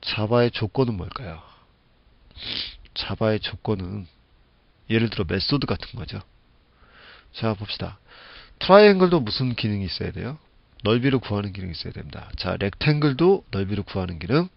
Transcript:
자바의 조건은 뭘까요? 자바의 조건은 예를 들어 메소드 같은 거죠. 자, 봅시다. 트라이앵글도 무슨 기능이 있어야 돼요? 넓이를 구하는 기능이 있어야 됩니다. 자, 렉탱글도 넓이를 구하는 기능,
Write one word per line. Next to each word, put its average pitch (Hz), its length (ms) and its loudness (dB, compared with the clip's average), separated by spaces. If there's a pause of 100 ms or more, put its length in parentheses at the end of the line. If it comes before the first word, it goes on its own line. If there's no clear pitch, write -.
자바의 117 500 2
조건은 117 440 0
뭘까요? 90 460 -10 (1500)
자바의 107 480 0
조건은 95 680 -6 (840)
예를 113 200 2
들어 107 180 -4
메소드 95 400 0
같은 - 320 -6
거죠. - 220 -10 (1120)
자, 110 200 -2
봅시다. 98 460 -8 (600)
트라이앵글도 185 600 8
무슨 123 360 -2
기능이 104 300 -2
있어야 - 260 -6
돼요? 117 260 -8 (460)
넓이를 123 360 2
구하는 101 340 -4
기능이 92 180 -10
있어야 82 220 -10
됩니다. 82 420 -14
자, 92 240 -4
렉탱글도 147 920 2
넓이를 98 320 -2
구하는 90 360 -6
기능, 143 380 0